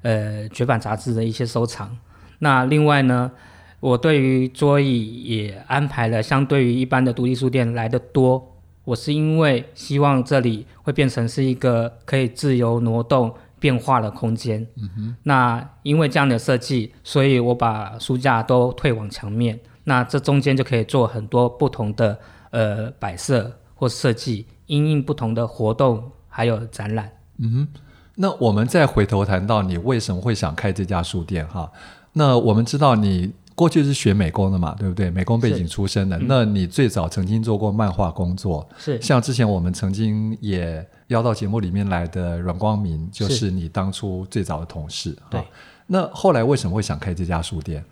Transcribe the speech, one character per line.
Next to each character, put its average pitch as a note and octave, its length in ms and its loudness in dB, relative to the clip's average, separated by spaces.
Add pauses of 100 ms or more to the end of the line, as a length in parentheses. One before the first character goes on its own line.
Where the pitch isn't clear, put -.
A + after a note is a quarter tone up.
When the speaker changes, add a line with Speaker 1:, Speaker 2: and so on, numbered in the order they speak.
Speaker 1:
呃， G#2+ 460 -2
绝 A#2+ 160 -4
版 A#2+ 160 0
杂 G#2+ 160 -4
志 A#2 180 -4
的 A2+ 80 0
一 A2+ 80 0
些 A#2 160 -4
收 A#2 180 -2
藏。 A2+ 320 -8 (440)
那 C3+ 240 4
另 D3+ 200 4
外 C#3+ 180 4
呢， B2 280 2 (480)
我 B2+ 180 2
对 D3+ 240 2
于 C3 280 2
桌 C#3+ 320 2
椅 A#2+ 420 -2
也 G#2 460 -6
安 C#3+ 180 0
排 A#2+ 220 -2
了 A2 120 0
相 C3+ 240 0
对 C3+ 200 2
于 A#2+ 80 2
一 B2+ 120 0
般 B2+ 200 2
的 B2 80 0
独 B2 140 -2
立 B2+ 80 0
书 B2+ 140 -2
店 A#2+ 260 0
来 A2+ 140 -4
得 B2 100 -2
多。 B2+ 520 0 (320)
我 A#2+ 140 -4
是 D3 180 -4
因 D#3 240 0
为 C#3 260 2 (100)
希 - 240 -4
望 C#3 260 4
这 C3+ 160 2
里 A2+ 260 -2 (160)
会 D3 100 -4
变 C#3 160 2
成 A#2 200 -2
是 C3+ 160 -2
一 B2+ 100 0
个 A#2 380 0 (120)
可 - 120 -2
以 C3 120 2
自 C3 280 0
由 A#2 240 2
挪 A#2 220 0
动、 A#2 300 2 (260)
变 C3 200 2
化 B2+ 220 2
的 G#2+ 100 -4
空 A2+ 240 -2
间。 A2+ 320 -4 (100)
Speaker 2:
嗯 G#2 200 -10
哼。 A2+ 260 -8
Speaker 1:
那 B2+ 440 2 (160)
因 D3 160 2
为 D3+ 100 2
这 D3+ 100 0
样 C#3+ 100 4
的 A#2 100 2
设 B2+ 200 0
计， A#2+ 340 -4 (100)
所 C#3 220 0
以 C3+ 140 4
我 A#2+ 160 2
把 A2 440 -2
书 C3 180 -2
架 B2 260 2
都 B2 320 2
退 C3+ 180 0
往 A2 160 -4
墙 G2+ 220 -10
面， A#2 280 -2 (260)
那 B2+ 200 2
这 C#3 140 -2
中 C#3 220 2
间 C#3 160 2
就 C3 80 0
可 B2 120 -2
以 A2 80 0
做 B2 220 2
很 G#2+ 200 -6
多 A#2+ 220 2
不 C3+ 200 -2
同 G#2 260 -4
的， A2 240 0 (320)
呃， A2 480 -2
摆 F#2+ 180 -8
设 A#2+ 420 -2 (160)
或 B2+ 140 -2
设 B2 240 0
计， A2+ 340 -6 (200)
因 D3+ 220 0
应 D3+ 140 2
不 D3+ 120 -4
同 A2+ 200 -2
的 A#2 120 0
活 A2+ 280 -2
动 A#2+ 360 0 (180)
还 A#2 160 -4
有 A2+ 220 0
展 G#2+ 280 -8
览。 G#2+ 160 -6 (280)
Speaker 2:
嗯 A2+ 140 -2
哼。 C#3 160 0 (480)
那 F#3+ 200 0
我 A2+ 160 2
们 G#2+ 140 2
再 D#3 200 4
回 G#2 180 2
头 G2+ 200 2
谈 F#2+ 200 0
到 G#2+ 160 2
你 F#2 160 -2
为 A2+ 220 0
什 G2+ 160 -2
么 F2+ 60 -4
会 A#2+ 140 0
想 D#2+ 200 -4
开 G2 180 -2
这 F#2+ 120 -2
家 F2 180 -2
书 E2+ 220 -4
店 D#2+ 240 -4
哈。 E2 220 -8 (420)
那 C#3 260 4
我 A#2 160 4
们 A2+ 100 4
知 C#3 140 -2
道 C#3 160 6
你 G2 380 2 (240)
过 E3+ 120 4
去 D#3 140 4
是 C#3 100 2
学 G2+ 220 2
美 F#2 160 2
工 F#2+ 220 0
的 F#2 60 0
嘛， E2 200 -2
对 G2+ 100 -2
不 F2+ 60 -2
对？ F#2 160 0
美 F2+ 140 -2
工 A#2 160 2
背 A#2 120 2
景 F2+ 140 0
出 G2 180 -4
身 F#2+ 240 0
的。 F2+ 80 -2
Speaker 1:
是。 E2 80 -2
嗯。 - 40 -2
Speaker 2:
那 B2+ 160 4
你 G2+ 200 2
最 A2+ 240 2
早 E2 200 -2
曾 F#2 180 -2
经 A2 160 2
做 A2 160 0
过 G#2 140 0
漫 G#2 200 0
画 F2 200 0
工 F2+ 240 -2
作。 E2 320 -4 (100)
Speaker 1:
是。 B2 240 -6
Speaker 2:
像 C3 180 4
之 B2+ 140 -4
前 A#2 140 2
我 G2 100 2
们 F2+ 140 0
曾 F#2+ 200 -2
经 G#2+ 480 -2
也 F2 460 -4 (220)
邀 A#2 120 2
到 A#2 140 2
节 G#2 140 -4
目 A2 100 0
里 F2+ 140 -2
面 G2+ 160 0
来 F2 180 -2
的 F2 320 -4
阮 F2 180 -4
光 G#2+ 220 0
明， E2 320 -4
就 G2+ 180 -4
是 A2+ 220 0
你 F2 180 -4
当 F#2+ 220 -2
初 F#2 400 -6
最 G2+ 140 -2
早 D#2+ 160 -6
的 F2 60 -8
同 D2+ 220 -10
事 - 220 -8
哈。 - 220 -16
Speaker 1:
是。 F#2+ 60 -4
对。 - 60 -6 (440)
Speaker 2:
那 F#3 240 0
后 F#3+ 200 2
来 A#2 120 4
为 C3+ 120 4
什 F2+ 140 -2
么 F#2+ 60 -2
会 A2 40 2
想 F2+ 160 -4
开 F2+ 160 -6
这 E2+ 120 -4
家 E2 180 -2
书 D#2+ 180 -6
店？ D2+ 320 -8